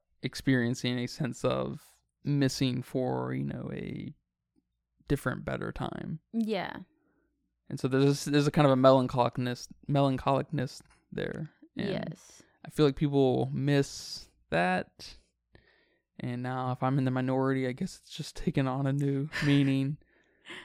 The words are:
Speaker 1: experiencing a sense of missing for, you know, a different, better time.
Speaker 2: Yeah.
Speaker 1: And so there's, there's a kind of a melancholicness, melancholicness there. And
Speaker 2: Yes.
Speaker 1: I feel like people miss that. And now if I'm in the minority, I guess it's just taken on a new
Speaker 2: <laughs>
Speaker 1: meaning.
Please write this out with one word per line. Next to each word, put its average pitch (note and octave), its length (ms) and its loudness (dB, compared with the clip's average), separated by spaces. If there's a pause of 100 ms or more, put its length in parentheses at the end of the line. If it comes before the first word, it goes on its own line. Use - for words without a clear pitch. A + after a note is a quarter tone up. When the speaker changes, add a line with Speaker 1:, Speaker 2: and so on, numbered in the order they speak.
(220)
Speaker 1:
experiencing B2 760 0
a B2 80 -4
sense - 380 -6
of C3 380 -2 (420)
missing C3+ 580 0
for, B2+ 520 -4
you C3+ 100 -4
know, C3+ 280 -8
a - 420 -10 (920)
different, - 360 -2
better - 280 -6
time. - 480 -8 (120)
Speaker 2:
Yeah. G#3+ 460 -4 (920)
Speaker 1:
And C#3 100 -8
so - 100 -2
there's, C#3 360 4
there's D3 220 4
a D3 40 4
kind D3 160 4
of C3+ 60 8
a C3 40 6
melancholicness, B2+ 920 4 (200)
melancholicness C#3 920 0 (320)
there. - 380 -6 (260)
And - 120 -4 (200)
Speaker 2:
Yes. - 340 -18 (220)
Speaker 1:
I - 60 -16
feel D3+ 160 2
like C#3 100 2
people C3 560 2
miss C#3 760 -2 (220)
that. - 640 -4 (1040)
And B2 220 -8
now B2+ 300 -4
if - 100 -4
I'm C3+ 160 2
in C3 60 2
the C3 60 2
minority, C3 580 0
I B2+ 40 -2
guess F3+ 300 -6
it's - 80 -20
just - 260 -12
taken C#3+ 300 0
on C3+ 200 -2
a C3+ 60 2
new C#3 440 0
Speaker 2:
<laughs> D3 100 0
Speaker 1:
meaning. C#3 500 4 (680)